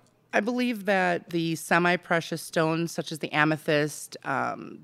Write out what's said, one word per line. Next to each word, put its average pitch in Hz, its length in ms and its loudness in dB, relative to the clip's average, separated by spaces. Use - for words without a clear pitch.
I - 60 4
believe 240 460 -2
that 185 440 0
the 165 260 -2
semi-precious 170 840 2
stones, 160 500 0
such - 200 -6
as 156 80 -10
the - 120 -6
amethyst, 151 920 0
um, 123 600 -6